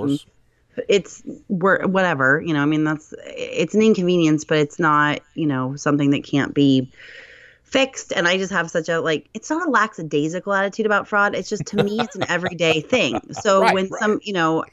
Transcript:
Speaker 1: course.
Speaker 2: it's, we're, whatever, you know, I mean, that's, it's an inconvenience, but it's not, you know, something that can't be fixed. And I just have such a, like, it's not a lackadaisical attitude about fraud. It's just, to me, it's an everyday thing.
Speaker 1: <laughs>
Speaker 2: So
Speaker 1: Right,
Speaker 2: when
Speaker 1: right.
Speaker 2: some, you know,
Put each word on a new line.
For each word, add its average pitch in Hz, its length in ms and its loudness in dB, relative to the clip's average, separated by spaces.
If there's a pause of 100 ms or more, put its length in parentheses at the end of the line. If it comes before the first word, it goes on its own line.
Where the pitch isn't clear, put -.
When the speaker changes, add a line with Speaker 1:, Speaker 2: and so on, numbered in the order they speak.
Speaker 1:
course. 139 180 -4 (640)
Speaker 2:
it's, - 340 0 (260)
we're, 190 380 2
whatever, 160 580 2
you 165 100 -2
know, 143 80 2
I 143 40 2
mean, 156 180 2
that's, 156 280 -4 (140)
it's - 480 -4
an 214 80 4
inconvenience, 175 640 4
but 160 120 0
it's 147 220 0
not, 147 420 2 (140)
you 160 120 -4
know, 131 300 -2
something 143 340 2
that 143 140 0
can't 135 300 -2
be 135 360 4 (720)
fixed. - 500 -2
And 175 140 -2
I 180 100 2
just 190 140 -4
have 170 180 -2
such 165 200 -4
a, 165 120 0
like, 151 320 -2
it's - 160 -14
not 330 200 -2
a - 20 -2
lackadaisical 180 840 -2
attitude 196 340 -2
about 208 200 0
fraud. 202 300 0
It's 190 120 -8
just, - 180 -6
to 208 100 -6
me, 208 260 0
it's 214 140 -6
an 185 120 -4
everyday 165 520 0
thing. 165 460 -2
Speaker 1:
<laughs> - 60 -16
Speaker 2:
So 190 300 2
Speaker 1:
Right, 208 120 4
Speaker 2:
when 190 140 0
Speaker 1:
right. - 120 -8
Speaker 2:
some, 214 240 0
you 208 80 -8
know, 160 400 0